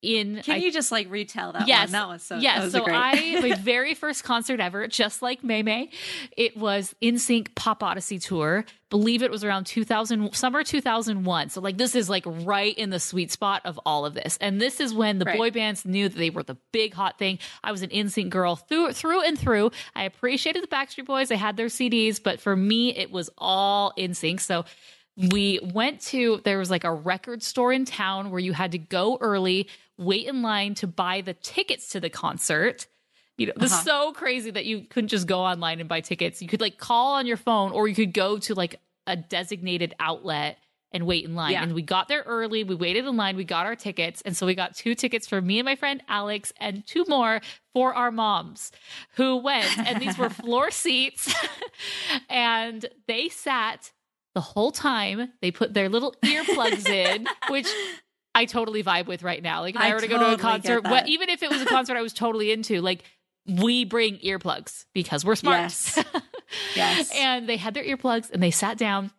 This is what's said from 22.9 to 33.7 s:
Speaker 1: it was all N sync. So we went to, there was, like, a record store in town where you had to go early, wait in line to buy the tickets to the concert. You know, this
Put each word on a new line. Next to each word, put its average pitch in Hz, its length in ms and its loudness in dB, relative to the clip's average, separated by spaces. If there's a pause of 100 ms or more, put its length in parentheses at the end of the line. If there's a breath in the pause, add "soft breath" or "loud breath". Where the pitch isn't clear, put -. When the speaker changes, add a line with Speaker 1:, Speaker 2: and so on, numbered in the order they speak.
Speaker 1:
it - 200 -6
was 180 260 -6
all 196 580 2
N 185 180 -2
sync. 170 260 -2
So 170 240 -2 (520 loud breath)
we 196 460 4
went 220 380 0
to, 233 440 2
there 196 140 2
was, 185 140 -2
like, 175 120 0
a 170 80 2
record 185 520 -4
store 247 280 2
in 262 120 2
town 196 480 -2
where 180 80 -2
you 185 140 0
had 175 180 0
to 175 60 -2
go 190 420 0
early, 190 480 2 (300 loud breath)
wait 190 280 0
in 269 140 -2
line 208 340 0
to 202 120 -6
buy 180 340 -2
the 185 140 -6
tickets - 560 -4
to 196 100 -6
the 170 80 -4
concert. 165 760 -2 (500)
You 110 120 0
know, - 80 -4
this 254 160 4